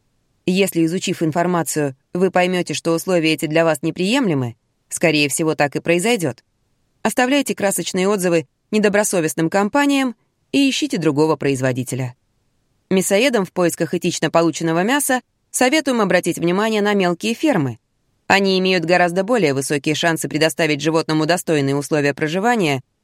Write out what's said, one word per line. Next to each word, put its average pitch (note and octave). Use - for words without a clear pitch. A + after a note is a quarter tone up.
Если, F3+
изучив F3
информацию, D#3+
вы F3+
поймете, F3+
что E3
условия D#3+
эти D#3
для D#3
вас D#3
неприемлемы, E3+
скорее D3+
всего, D#3
так C#3+
и D3
произойдет, F3
оставляйте B3+
красочные F#3
отзывы F3+
недобросовестным G3
компаниям C4+
и C#4
ищите C4+
другого D#3
производителя. B2+
Мясоедам G3+
в -
поисках F3
этично E3+
полученного E3
мяса B3+
советуем C4
обратить F3+
внимание G3+
на G#3
мелкие G3
фермы. E3
Они F#3+
имеют F#3
гораздо F3
более F#3+
высокие C#3+
шансы D#3+
предоставить D3+
животному D#3
достойные D3+
условия C#3+
проживания, E3+